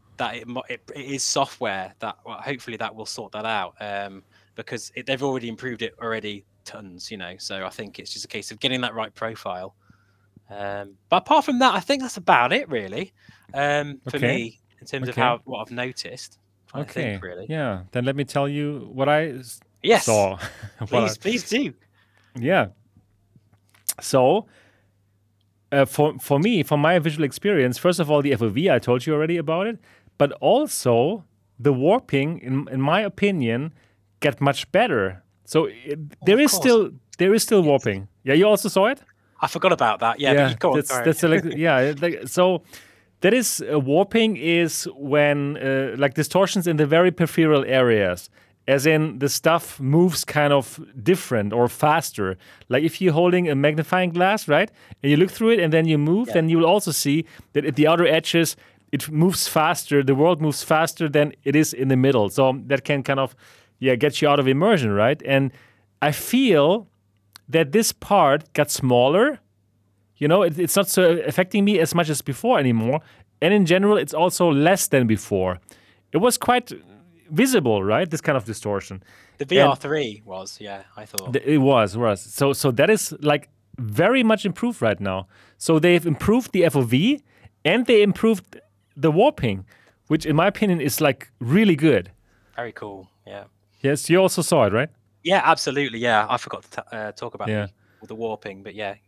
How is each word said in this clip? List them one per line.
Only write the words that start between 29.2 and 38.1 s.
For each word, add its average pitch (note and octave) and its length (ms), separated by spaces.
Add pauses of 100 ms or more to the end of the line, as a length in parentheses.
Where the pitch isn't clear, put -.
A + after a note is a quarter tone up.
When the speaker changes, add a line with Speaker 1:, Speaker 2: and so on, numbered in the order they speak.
Speaker 2:
about E3 300
it, A#3 120 (380)
but C#3+ 160
also E3 920 (360)
the C3+ 140
warping, D3 640
in, C3+ 320
in C3+ 100
my D#3+ 200
opinion, D#3+ 720 (460)
get C#3+ 220
much C#3 300
better. A#2 520 (220)
So D#3 200
it, B2+ 320
Speaker 1:
Well, D3+ 100 (180)
Speaker 2:
there G3 100
Speaker 1:
of C4+ 60
Speaker 2:
is D4 100
Speaker 1:
course. D4 120
Speaker 2:
still, A#3 280 (260)
there F#3+ 160
is A3+ 100
still G#3 160
Speaker 1:
Yes. E3 80
Speaker 2:
warping. G#2+ 400 (160)